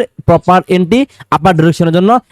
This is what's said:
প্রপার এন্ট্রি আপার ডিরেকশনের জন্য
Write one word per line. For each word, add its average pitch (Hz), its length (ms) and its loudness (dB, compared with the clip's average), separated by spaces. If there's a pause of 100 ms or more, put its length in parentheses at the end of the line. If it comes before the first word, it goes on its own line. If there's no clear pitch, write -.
(240)
প্রপার 180 440 0
এন্ট্রি 185 320 0 (300)
আপার 170 260 0
ডিরেকশনের 165 380 0
জন্য 185 160 0 (220)